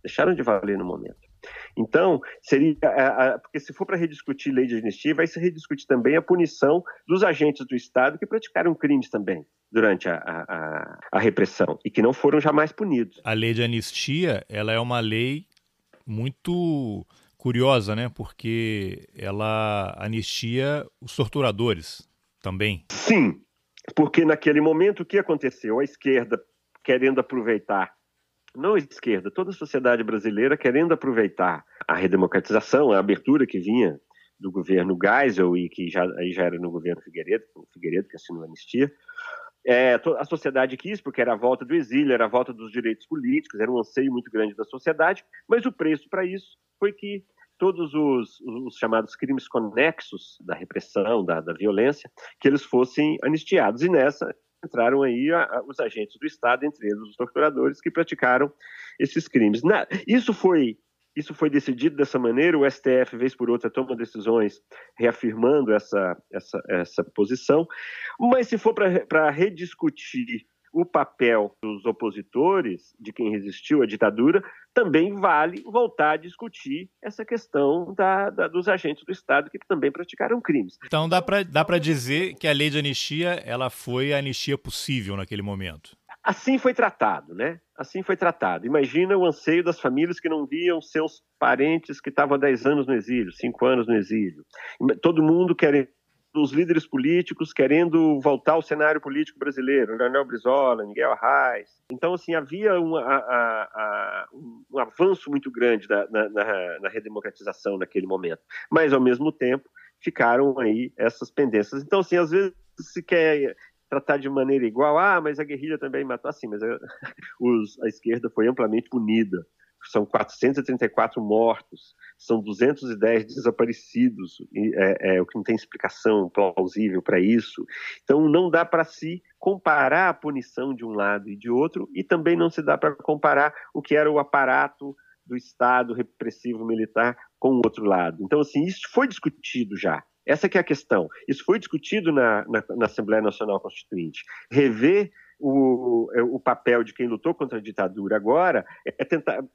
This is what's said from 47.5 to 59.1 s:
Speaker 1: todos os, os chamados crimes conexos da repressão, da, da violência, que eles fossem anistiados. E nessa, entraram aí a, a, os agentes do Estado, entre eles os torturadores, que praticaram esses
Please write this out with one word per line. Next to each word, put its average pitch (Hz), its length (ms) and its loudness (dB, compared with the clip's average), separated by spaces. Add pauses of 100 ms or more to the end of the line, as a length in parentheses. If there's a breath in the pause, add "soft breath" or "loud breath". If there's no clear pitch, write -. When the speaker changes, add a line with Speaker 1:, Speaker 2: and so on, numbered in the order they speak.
Speaker 1:
todos 170 360 0
os, 139 460 0
os 123 380 -10
chamados 113 380 -2
crimes 131 320 -6
conexos 117 960 -4
da 87 120 -8
repressão, 98 680 -2
da, 85 160 -2
da 82 140 -8
violência, 107 560 0 (300 loud breath)
que - 80 2
eles 139 160 2
fossem 143 580 0
anistiados. 143 600 0
E 185 60 2
nessa, 139 440 2 (300)
entraram 127 400 2
aí 131 280 0
a, 170 120 2
a, 117 200 -4
os 135 160 -12
agentes 110 400 -6
do 147 60 -10
Estado, 127 400 0
entre 147 220 -6
eles 104 140 -4
os 107 140 -18
torturadores, 139 640 -2
que 170 80 -4
praticaram 143 600 0 (480 loud breath)
esses 147 280 -2